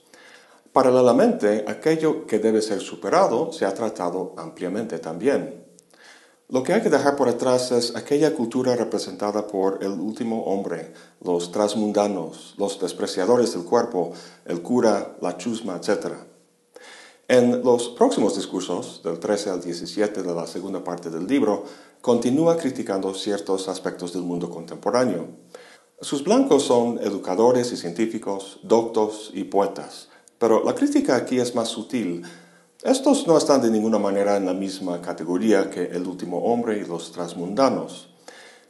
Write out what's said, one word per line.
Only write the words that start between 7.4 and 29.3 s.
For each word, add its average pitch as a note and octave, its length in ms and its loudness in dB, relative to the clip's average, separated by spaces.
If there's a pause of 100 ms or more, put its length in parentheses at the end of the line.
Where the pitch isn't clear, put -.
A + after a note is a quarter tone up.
es A#2 240 2
aquella D3 360 2
cultura B2 440 0
representada G#2 680 -2
por G2 360 0
el G2 80 -2
último A2 540 -4
hombre, F2 480 -4 (280)
los F2 300 -2
transmundanos, G#2 1040 0
los G2 220 -4
despreciadores G2 720 0
del - 140 -6
cuerpo, - 480 0 (320)
el F2 160 -4
cura, A2+ 580 0
la F2+ 160 -4
chusma, G#2+ 400 -6
etcétera. F2 500 -4 (1000)
En A#2+ 380 6
los A#2+ 240 4
próximos A2 480 2
discursos, F#2 680 -4
del E2 160 -4
trece G#2 300 -2
al F2+ 120 -4
diecisiete F2 600 -4
de F2 100 -4
la E2 140 -4
segunda F#2+ 340 -8
parte E2+ 280 -8
del E2+ 180 -6
libro, A2+ 380 0 (340)
continúa B2+ 560 2
criticando G2 580 -4
ciertos G2 540 -2
aspectos F2+ 460 -6
del F#2 80 -4
mundo F2 280 -4
contemporáneo. G#2 760 -2 (720)
Sus C#3+ 240 -6
blancos G3+ 400 4
son A#2+ 400 2
educadores A2 720 2
y - 20 -4
científicos, G2+ 880 -6
doctos A2 680 0